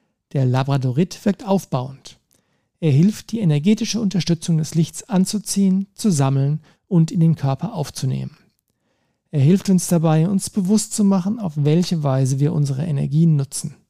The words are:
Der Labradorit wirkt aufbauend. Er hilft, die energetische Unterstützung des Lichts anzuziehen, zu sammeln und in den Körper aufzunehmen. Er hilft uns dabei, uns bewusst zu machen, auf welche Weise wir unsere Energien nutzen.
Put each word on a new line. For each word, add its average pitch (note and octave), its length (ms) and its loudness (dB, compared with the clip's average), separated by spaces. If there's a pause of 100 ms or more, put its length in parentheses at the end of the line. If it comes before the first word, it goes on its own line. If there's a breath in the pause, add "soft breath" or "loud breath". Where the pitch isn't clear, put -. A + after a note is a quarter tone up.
(320)
Der C3+ 140 0
Labradorit C3 800 -2
wirkt G3 220 -2
aufbauend. C3+ 720 -6 (600)
Er D#3+ 100 2
hilft, F3 420 2
die A3+ 80 -4
energetische G3+ 600 0
Unterstützung E3+ 580 -2
des - 160 -6
Lichts - 340 -2
anzuziehen, F#3+ 840 0
zu A3 160 -2
sammeln C#3 500 0 (260 soft breath)
und E3 240 2
in E3+ 100 -2
den D#3+ 140 4
Körper C3+ 400 -4
aufzunehmen. C3+ 640 -6 (920)
Er D3 100 -2
hilft F3+ 280 4
uns F#3 200 2
dabei, D#3+ 400 2
uns G3 200 -2
bewusst G#3 460 -2
zu G#3+ 100 0
machen, G3 340 0
auf F#3 180 -6
welche D#3 460 0
Weise C3+ 380 0
wir D3 120 2
unsere C#3 320 -2
Energien D3 520 2
nutzen. C#3 400 -6 (140)